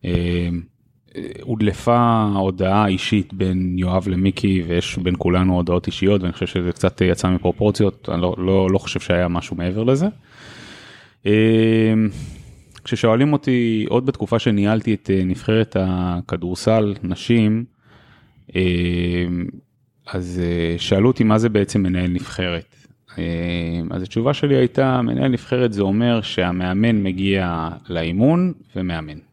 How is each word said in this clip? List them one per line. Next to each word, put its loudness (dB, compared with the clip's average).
אה, -2
הודלפה 2
הודעה 0
אישית 0
בין -2
יואב 0
למיקי, 0
ויש -2
בין 0
כולנו 4
הודעות 0
אישיות, 2
ואני -2
חושב -4
שזה -2
קצת, 0
אה, 4
יצא 2
מפרופורציות, 0
אני -2
לא, -2
לא, 2
לא 2
חושב -4
שהיה 0
משהו -4
מעבר -4
לזה. 2
אה, 4
כששואלים 2
אותי, 0
עוד 0
בתקופה -2
שניהלתי 2
את, -6
אה, 2
נבחרת 0
הכדורסל -2
נשים, 0
אה, 0
אז, -6
אה, -2
שאלו 2
אותי 2
מה 4
זה 2
בעצם 0
מנהל 0
נבחרת. -6
אה, -6
אז -6
התשובה -2
שלי 0
הייתה, 2
מנהל 0
נבחרת -2
זה -2
אומר 2
שהמאמן 0
מגיע -2
לאימון 0
ומאמן. -6